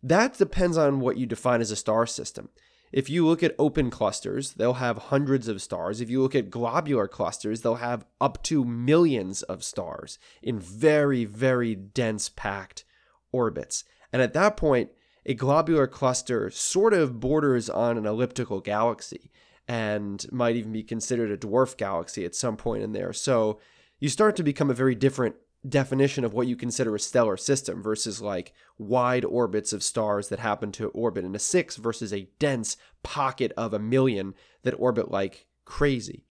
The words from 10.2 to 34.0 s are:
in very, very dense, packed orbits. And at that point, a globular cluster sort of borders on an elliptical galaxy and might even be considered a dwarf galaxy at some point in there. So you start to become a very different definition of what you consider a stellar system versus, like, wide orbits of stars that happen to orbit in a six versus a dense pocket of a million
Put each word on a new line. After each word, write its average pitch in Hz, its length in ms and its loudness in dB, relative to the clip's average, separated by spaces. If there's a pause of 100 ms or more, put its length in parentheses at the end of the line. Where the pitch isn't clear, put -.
in 117 180 -4
very, 131 680 4
very 120 500 0
dense, 104 540 -2
packed - 560 -8 (480)
orbits. - 500 -2 (300)
And 127 80 2
at 120 120 2
that 196 220 4
point, 131 360 2 (340)
a 135 80 -2
globular 143 540 4
cluster 123 640 0
sort 208 420 2
of 135 260 2
borders 131 500 2
on 117 280 0
an 107 80 -4
elliptical 110 560 -2
galaxy 107 680 -2 (380)
and 104 640 -4
might 120 240 2
even 110 160 -4
be 110 120 -6
considered 113 480 -2
a 101 60 -2
dwarf 120 380 0
galaxy 95 480 -4
at 85 120 -6
some 117 200 -2
point 110 280 -4
in 104 100 -6
there. 95 180 -4
So 110 480 0 (400)
you 147 80 -2
start 214 300 4
to 175 60 -2
become 143 260 2
a 127 60 2
very 127 200 4
different 127 400 2 (320)
definition 135 560 2
of 113 80 0
what 120 140 0
you 123 100 -2
consider 120 380 -2
a 104 60 -2
stellar 110 360 2
system 131 460 -2
versus, 107 400 -4
like, 101 320 -6 (240)
wide 123 480 2
orbits 107 480 0
of 101 80 -6
stars 104 480 -2
that 98 80 -6
happen 107 340 -2
to 110 180 -6
orbit 101 360 -2
in 95 80 -6
a 104 60 -6
six - 380 0
versus 110 360 -6
a 98 240 -8
dense 131 400 -2 (240)
pocket 131 560 -2
of 107 160 -4
a 107 60 -2
million 110 560 0 (260)